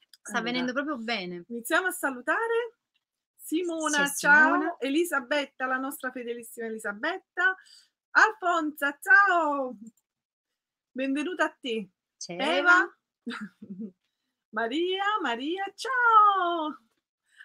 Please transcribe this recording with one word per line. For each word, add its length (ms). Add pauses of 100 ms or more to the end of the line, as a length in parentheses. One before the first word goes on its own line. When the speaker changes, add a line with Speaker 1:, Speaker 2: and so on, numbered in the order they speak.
(240)
Speaker 1:
Sta 140
Speaker 2:
Allora, 140
Speaker 1:
venendo 200
proprio 260
bene. 500
Speaker 2:
iniziamo 400
a 20
salutare. 880 (580)
Simona, 720
Speaker 1:
Sì, 220
Simona. 300 (100)
Speaker 2:
ciao. 100
Elisabetta, 880
la 120
nostra 340
fedelissima 540
Elisabetta. 880 (540)
Alfonsa, 920
ciao. 760 (1160)
Benvenuta 540
a 140
te. 280 (280)
Speaker 1:
C'è 180
Speaker 2:
Eva. 200
Speaker 1:
Eva. 420 (300)
Speaker 2:
<laughs> 680 (560)
Maria, 520 (180)
Maria, 440 (100)
ciao. 1040 (680)